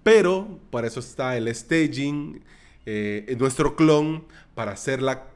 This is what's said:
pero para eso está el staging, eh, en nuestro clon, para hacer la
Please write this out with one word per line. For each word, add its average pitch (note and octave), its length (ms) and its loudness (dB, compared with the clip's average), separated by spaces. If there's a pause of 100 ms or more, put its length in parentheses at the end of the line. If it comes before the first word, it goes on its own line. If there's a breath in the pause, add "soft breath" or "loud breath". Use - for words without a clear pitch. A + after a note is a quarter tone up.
pero G3 580 4 (120)
para A#2 160 -2
eso A#2+ 140 -8
está B2+ 360 -6
el A2+ 160 -2
staging, D3 880 -2 (460 soft breath)
eh, G#2 400 -6
en B2+ 100 -4
nuestro C3+ 380 0
clon, D#3 500 2 (300 loud breath)
para G#2+ 160 -6
hacer C3 320 -4
la C3 320 -2